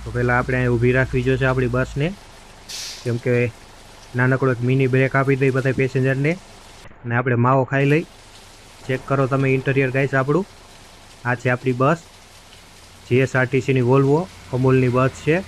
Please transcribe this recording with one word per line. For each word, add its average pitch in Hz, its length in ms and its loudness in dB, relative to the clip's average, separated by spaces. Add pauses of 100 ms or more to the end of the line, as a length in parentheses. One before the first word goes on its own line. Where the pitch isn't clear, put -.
તો 117 100 -12
પહેલાં 123 240 0
આપણે 127 220 -2
અહીં 123 140 0
ઊભી 120 240 2
રાખવી 127 300 -2
જોઈશે 131 200 0
આપણી 127 260 0
બસને, 135 340 -2 (920)
કેમ 120 220 -4
કે 127 100 0 (840)
નાનકડો 131 360 2
એક 117 160 -6
મિની 131 240 2
બ્રેક 131 260 2
આપી 135 220 0
દઈ 135 140 2
બધા 131 240 -2
પેસેન્જરને 135 520 0 (720)
અને 117 120 -6
આપણે 123 300 0
માવો 131 260 4
ખાઈ 139 220 2
લઈ. 170 120 0 (800)
ચેક 131 240 -4
કરો 139 220 2
તમે 135 240 0
ઇન્ટિરિયર 131 400 0
ગાઈસ 135 240 -2
આપણું. 147 260 0 (840)
આ 123 80 0
છે 123 160 -2
આપણી 123 300 -2
બસ, 160 180 2 (1080)
જી 127 180 2
એસ 127 100 -6
આર 127 120 2
ટી 131 180 -2
સીની 131 240 0
Volvo, 139 300 4 (360)
અમૂલની 127 400 2
બસ 127 300 0
છે. 170 220 0